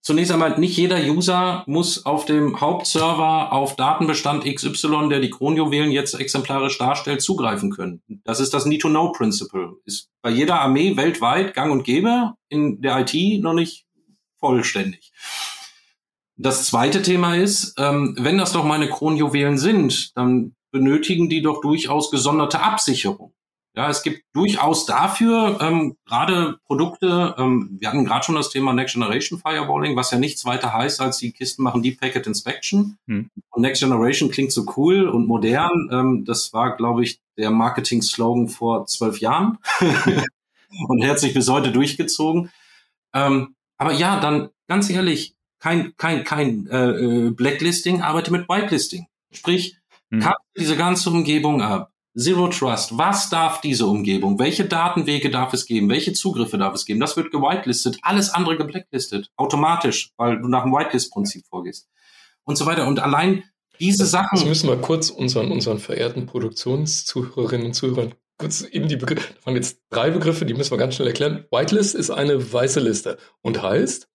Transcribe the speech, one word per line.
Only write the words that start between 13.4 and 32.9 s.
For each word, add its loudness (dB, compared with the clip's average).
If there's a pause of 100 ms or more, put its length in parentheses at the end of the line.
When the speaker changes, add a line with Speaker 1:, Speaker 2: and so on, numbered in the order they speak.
Speaker 1:
nicht -2 (520)
vollständig. -2 (1300)
Das 0
zweite 2
Thema 2
ist, 0
ähm, 0
wenn 2
das 0
doch 0
meine 2
Kronjuwelen 2
sind, 2
dann 2 (160)
benötigen 2
die 0
doch 0
durchaus 0
gesonderte 2
Absicherung. 0 (440)
Ja, -2
es -4
gibt -6 (100)
durchaus 2
dafür, 2
ähm, 0
gerade 0
Produkte, 0
ähm, 0
wir -4
hatten 2
gerade 0
schon 0
das -2
Thema 0
Next 0
Generation -2
Firewalling, -2
was -2
ja 2
nichts -2
weiter -2
heißt, -2
als -2
die -6
Kisten -6
machen 0
Deep -2
Packet -4
Inspection. -2 (100)